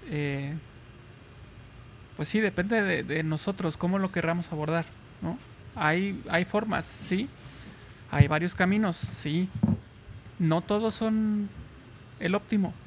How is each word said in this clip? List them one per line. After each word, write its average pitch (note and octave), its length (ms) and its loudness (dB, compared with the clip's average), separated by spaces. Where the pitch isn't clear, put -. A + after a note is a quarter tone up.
Eh, C#3+ 480 -2
pues D3+ 120 -2
sí, G#3+ 120 4
depende G#3 420 2
de, F3+ 220 2
de D#3 180 0
nosotros, D#3+ 540 0
cómo F#3 220 2
lo F#3+ 140 2
querramos E3 400 0
abordar, D#3 320 0
¿no? F3+ 180 -4
Hay, F#3+ 520 2
hay E3+ 160 4
formas, G#3+ 400 0
sí. - 440 -2
Hay D3 180 6
varios D#3 260 2
caminos, G3 420 4
sí. E3+ 520 0
No D#3+ 220 6
todos G#3 340 2
son G#3+ 540 2
el F3 140 2
óptimo. G#3 400 2